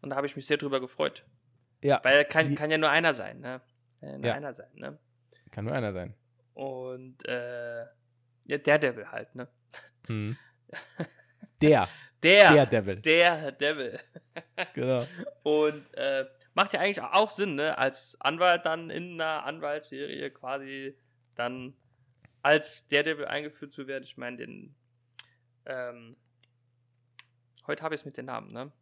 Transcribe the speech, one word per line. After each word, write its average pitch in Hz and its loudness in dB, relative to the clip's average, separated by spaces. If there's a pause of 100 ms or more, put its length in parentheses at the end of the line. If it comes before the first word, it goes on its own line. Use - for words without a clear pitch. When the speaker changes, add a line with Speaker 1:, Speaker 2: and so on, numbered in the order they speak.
Speaker 1:
Und 143 -12
da 135 -4
habe 143 -2
ich 139 -8
mich 139 -10
sehr 147 2
drüber 135 -2
gefreut. - -4 (600)
Speaker 2:
Ja. 139 4
Speaker 1:
Weil 143 6
kann, 160 2
Speaker 2:
Wie 143 0
Speaker 1:
kann 151 -2
ja 156 2
nur 156 2
einer 160 4
sein, 107 -10
ne? 127 -12 (400)
Kann 143 -16
ja 139 -14
nur 143 -8
Speaker 2:
Ja. 117 0
Speaker 1:
einer 139 -8
sein, - -20
ne? 143 -14 (540)
Speaker 2:
Kann 101 -8
nur 139 -4
einer 110 -4
sein. 90 -10 (400)
Speaker 1:
Und, 127 -12
äh, 120 -8 (640)
ja, 143 -4
Daredevil 143 0
halt, 113 -14
ne? 123 -14 (600)
Speaker 2:
Mhm. 107 -6 (340)
Speaker 1:
<laughs> - -14 (840)
Speaker 2:
Der. 139 6 (360)
Speaker 1:
Der. 185 12
Speaker 2:
Der 143 10
Devil. 101 0
Speaker 1:
Der 156 4
Devil. 139 -2
<laughs> - -20 (640)
Speaker 2:
Genau. 127 0 (400)
Speaker 1:
Und, 151 0
äh, 135 -4 (300)
macht 202 0
ja 190 0
eigentlich 196 -2
auch 214 2
Sinn, 196 -2
ne? 151 -2
Als - -4
Anwalt 175 2
dann 165 -4
in 175 -10
einer 160 -4
Anwaltsserie 143 -8
quasi 135 -10 (400)
dann 127 -8 (680)
als - 2
Daredevil 147 0
eingeführt 147 -8
zu 139 -14
werden. 135 -10
Ich - -20
meine, 123 -12
den, 113 -16 (920)
ähm, 120 -14 (1500)
heute 151 -8
hab 156 -6
ich's 147 -10
mit 139 -16
den 131 -14
Namen, 113 -12
ne? 131 -14 (100)